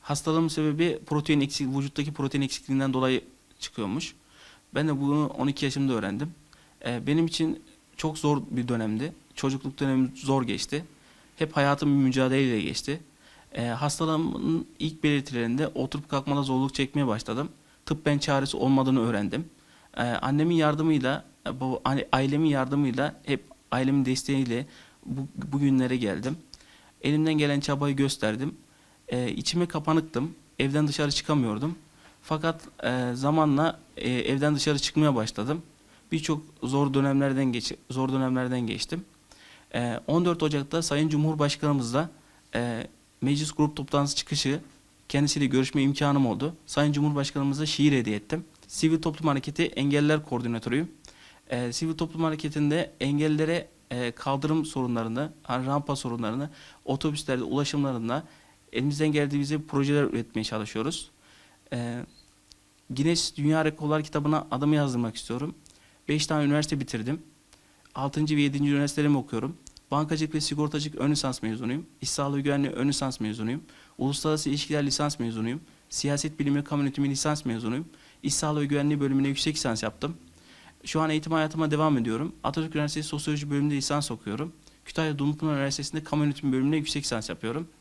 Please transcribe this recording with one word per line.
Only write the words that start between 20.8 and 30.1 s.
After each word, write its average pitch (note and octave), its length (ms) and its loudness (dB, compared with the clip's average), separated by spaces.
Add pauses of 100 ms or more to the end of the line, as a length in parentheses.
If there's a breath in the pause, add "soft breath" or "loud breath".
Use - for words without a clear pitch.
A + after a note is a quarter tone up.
e, C3 140 -6
bu, C3 240 -2
hani, C3+ 280 2
ailemin C#3 360 4
yardımıyla, C3+ 800 0
hep C3+ 180 -2 (260)
ailemin C3 340 2
desteğiyle B2+ 640 0 (400 loud breath)
bu, C3+ 200 -6 (260)
bugünlere C3 440 2
geldim. A2+ 400 -2 (680 loud breath)
Elimden D#3 320 2
gelen C#3+ 260 2
çabayı C#3+ 360 0
gösterdim. C3+ 580 0 (540 soft breath)
Ee, B2 220 -2
içime E3+ 360 0
kapanıktım. D#3+ 680 0 (240)